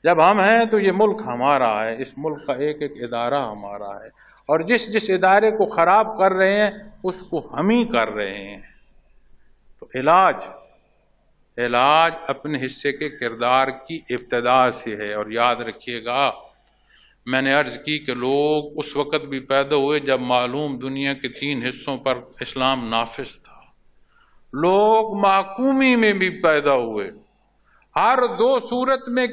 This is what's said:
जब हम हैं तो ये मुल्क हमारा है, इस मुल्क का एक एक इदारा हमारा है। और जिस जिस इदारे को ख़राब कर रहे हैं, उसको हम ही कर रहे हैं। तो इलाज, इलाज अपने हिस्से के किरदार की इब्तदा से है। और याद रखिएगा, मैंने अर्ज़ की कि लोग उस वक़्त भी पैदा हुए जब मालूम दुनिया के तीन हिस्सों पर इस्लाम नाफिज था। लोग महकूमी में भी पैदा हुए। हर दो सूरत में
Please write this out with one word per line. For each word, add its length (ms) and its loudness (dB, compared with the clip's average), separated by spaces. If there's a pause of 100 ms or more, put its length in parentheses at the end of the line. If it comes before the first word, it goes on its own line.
जब 160 4
हम 200 6
हैं 280 4
तो 100 2
ये 120 2
मुल्क 300 2
हमारा 600 0
है, 180 -6
इस 180 -12
मुल्क 280 -6
का 60 0
एक 280 -4
एक 160 -8
इदारा 460 -4
हमारा 600 -12
है। 320 -20 (120)
और 140 2
जिस 260 0
जिस 200 -2
इदारे 420 4
को 140 0
ख़राब 540 2
कर 120 6
रहे 280 2
हैं, 440 -4
उसको 360 -6 (160)
हम 140 0
ही 160 2
कर 240 0
रहे 280 -6
हैं। 260 -16 (1160)
तो 160 -20
इलाज, 540 2 (1080)
इलाज 560 2 (160)
अपने 300 -4
हिस्से 320 -6
के 180 -6
किरदार 640 0
की 400 -12
इब्तदा 600 2
से 240 -8
है। 200 -8
और 180 -8
याद 280 0
रखिएगा, 840 -6 (840)
मैंने 260 0
अर्ज़ 240 0
की 220 -6
कि 140 -6
लोग 680 -2
उस 180 -8
वक़्त 280 -2
भी 140 -8
पैदा 360 0
हुए 240 0
जब 200 -2
मालूम 580 -2
दुनिया 360 -6
के 160 -10
तीन 360 -6
हिस्सों 320 -8
पर 320 -4 (120)
इस्लाम 460 -4
नाफिज 500 -4
था। 360 -20 (800)
लोग 640 4
महकूमी 800 2
में 240 4
भी 100 0
पैदा 420 2
हुए। 340 0 (880)
हर 320 4 (100)
दो 220 4
सूरत 500 -2
में 240 0